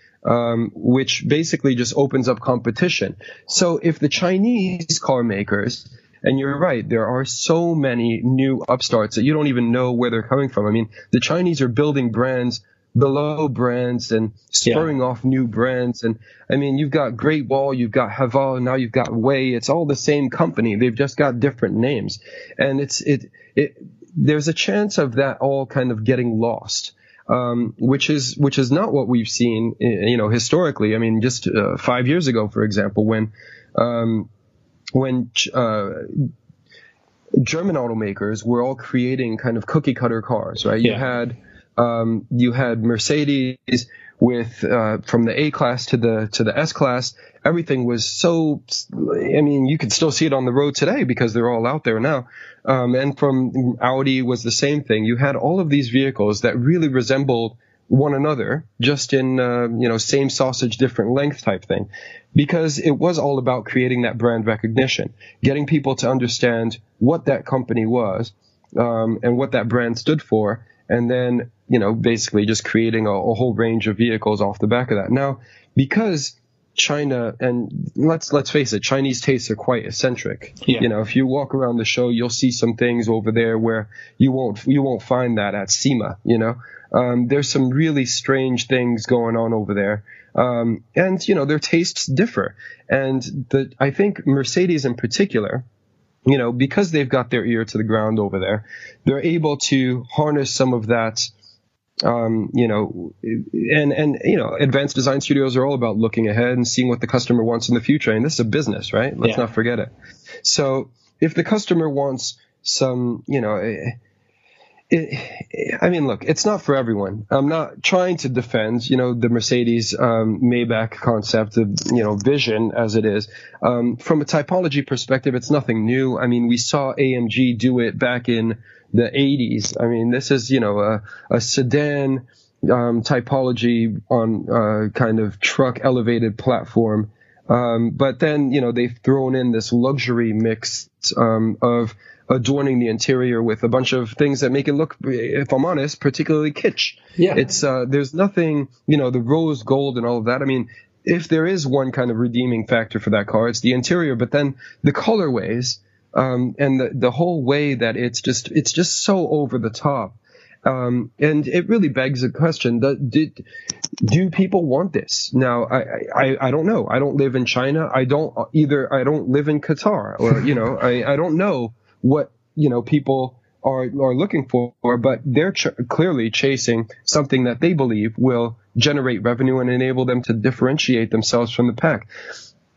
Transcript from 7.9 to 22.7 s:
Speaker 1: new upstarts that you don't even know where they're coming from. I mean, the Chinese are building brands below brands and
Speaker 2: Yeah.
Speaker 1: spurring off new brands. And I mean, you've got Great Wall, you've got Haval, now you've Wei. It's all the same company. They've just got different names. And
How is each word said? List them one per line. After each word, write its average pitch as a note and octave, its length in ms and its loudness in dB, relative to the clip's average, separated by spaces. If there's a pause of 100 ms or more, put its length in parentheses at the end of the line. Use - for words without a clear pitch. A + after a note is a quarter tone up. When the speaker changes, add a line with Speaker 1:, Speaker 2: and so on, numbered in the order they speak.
Speaker 1:
new C3 460 2
upstarts A#2 480 0
that A2 80 2
you D3 80 2
don't D3+ 160 0
even A#2+ 240 0
know B2+ 180 0
where A#2+ 200 0
they're A2+ 120 -2
coming C3 260 0
from. G#2 180 -2
I G#2 40 2
mean, A2+ 200 0 (200)
the B2+ 80 4
Chinese E3+ 420 0
are B2+ 80 2
building C3+ 440 0
brands B2 480 -2 (360)
below D3 520 2
brands B2 640 -2
and A2 200 0 (320)
Speaker 2:
Yeah. A#2 100 2
Speaker 1:
spurring D3+ 260 0
off B2+ 240 -4
new C3 240 2
brands. B2 560 -2
And A2+ 140 -2 (320)
I B2+ 60 2
mean, C#3 200 0
you've D3 140 0
got C3 260 0
Great D3 320 0
Wall, C3+ 240 0
you've A#2+ 180 -2
got A#2 200 0
Haval, C3 520 0
now B2+ 120 0
you've B2 180 -2 (180)
Wei. B2+ 440 0
It's A#2 160 -2
all D#3+ 160 0
the C#3 100 0
same D3 320 2
company. A#2 480 0
They've A#2+ 180 2
just C3+ 220 -2
got B2+ 240 0
different A2 360 0
names. A2+ 440 -2 (380)
And C#3 240 0